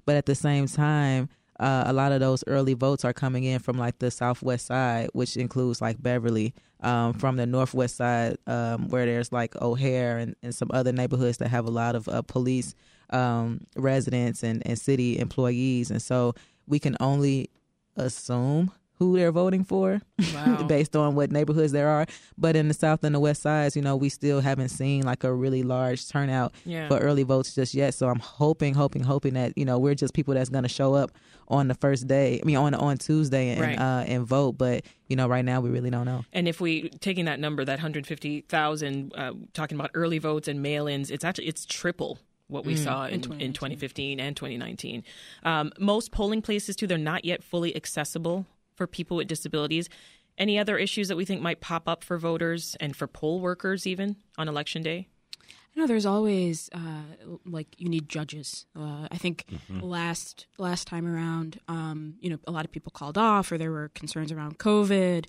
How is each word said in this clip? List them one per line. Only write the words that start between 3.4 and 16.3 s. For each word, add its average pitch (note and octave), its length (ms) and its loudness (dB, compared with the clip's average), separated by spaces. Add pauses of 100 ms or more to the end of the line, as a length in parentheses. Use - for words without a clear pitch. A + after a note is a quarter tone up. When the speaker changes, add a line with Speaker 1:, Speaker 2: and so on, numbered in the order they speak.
Speaker 1:
in C3 160 0
from, B2+ 180 -2
like, A#2+ 200 -2
the B2 120 0
southwest B2 560 -2
side, A#2+ 480 0
which B2 220 -2
includes, B2+ 440 0
like, A2+ 220 -2
Beverly, A#2 500 2 (280)
um, A#2 340 2
from C3 220 0
the B2 100 0
northwest B2+ 500 0
side, A#2+ 400 0 (120)
um, A#2+ 400 -2
where B2 180 0
there's, A#2+ 260 0
like, A#2+ 300 -2
O'Hare B2 560 2
and, A#2 240 -4
and A#2+ 120 -8
some - 200 -4
other B2+ 180 2
neighborhoods B2+ 460 2
that B2 100 -2
have A#2+ 160 0
a A#2 60 -2
lot A#2 240 0
of, A2 140 -4
uh, A#2 140 -2
police, B2+ 520 -2 (360)
um, A#2 500 0 (160)
residents B2+ 640 0
and, A2+ 240 -2
and A#2 120 -2
city B2 400 2
employees. B2 720 0
And A2+ 120 -2
so B2 320 2 (320)